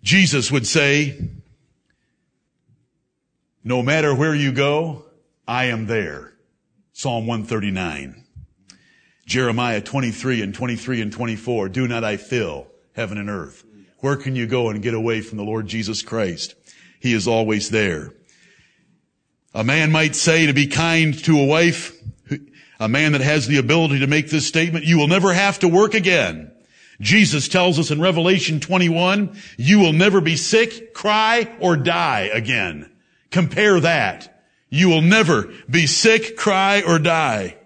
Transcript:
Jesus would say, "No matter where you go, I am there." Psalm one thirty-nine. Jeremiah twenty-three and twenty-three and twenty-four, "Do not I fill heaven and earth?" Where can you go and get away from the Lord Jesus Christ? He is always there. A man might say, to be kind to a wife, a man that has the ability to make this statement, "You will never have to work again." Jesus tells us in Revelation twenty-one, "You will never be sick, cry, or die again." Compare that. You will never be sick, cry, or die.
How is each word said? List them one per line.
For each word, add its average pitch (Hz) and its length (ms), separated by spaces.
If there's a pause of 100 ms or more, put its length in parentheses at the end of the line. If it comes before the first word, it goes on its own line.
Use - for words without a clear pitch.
Jesus 143 480
would 131 160
say, 143 540 (2500)
"No 123 180
matter 147 320
where 151 200
you 139 180
go, 143 540 (380)
I 123 200
am 113 220
there." 82 480 (580)
Psalm 117 340
one 117 160
thirty-nine. 92 800 (1000)
Jeremiah 120 560
twenty-three 123 600
and 98 140
twenty-three 120 460
and 107 100
twenty-four, 113 560
"Do 127 180
not 117 200
I 104 100
fill 95 520 (260)
heaven 107 240
and 104 120
earth?" 85 360 (320)
Where 139 180
can 135 220
you 117 100
go 120 220
and 107 120
get 117 120
away 113 260
from 107 180
the 101 60
Lord 110 240
Jesus 107 340
Christ? 95 540 (460)
He 123 120
is 107 140
always 110 420
there. 90 440 (1400)
A 110 100
man 156 280
might 156 240
say, 160 300
to 143 80
be 139 140
kind 160 460 (120)
to 156 140
a 139 60
wife, 160 460 (880)
a 110 80
man 147 240
that 139 100
has 143 260
the 143 100
ability 139 420
to 139 80
make 151 220
this 151 180
statement, 165 380
"You 165 120
will 147 100
never 185 260
have 196 260
to 185 80
work 202 260
again." 131 580 (480)
Jesus 110 480
tells 180 300
us 160 140
in 151 100
Revelation 170 580
twenty-one, 180 800 (200)
"You 147 200
will 170 160
never 190 260
be 160 160
sick, - 600
cry, 220 520 (120)
or 175 180
die 139 560
again." 101 560 (400)
Compare 185 520
that. 139 640 (260)
You 170 180
will 160 140
never 170 500 (160)
be 160 160
sick, 220 500
cry, 196 460
or 170 160
die. 147 680